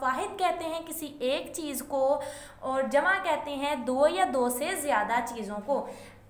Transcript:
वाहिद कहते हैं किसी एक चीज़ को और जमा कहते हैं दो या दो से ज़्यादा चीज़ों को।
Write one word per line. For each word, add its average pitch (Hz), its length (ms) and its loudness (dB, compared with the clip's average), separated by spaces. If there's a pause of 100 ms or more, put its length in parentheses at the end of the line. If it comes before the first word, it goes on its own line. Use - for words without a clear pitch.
वाहिद 285 380 0
कहते 339 260 0
हैं 320 200 -6
किसी 311 360 -8
एक 262 340 -2
चीज़ 285 280 -6
को 269 200 0 (600)
और 262 260 0
जमा 311 240 4 (100)
कहते 302 280 0
हैं 285 340 -2
दो 262 220 6
या 359 180 4
दो 247 240 2
से 294 320 -2
ज़्यादा 233 440 2
चीज़ों 214 340 -6 (100)
को। 269 180 0 (420)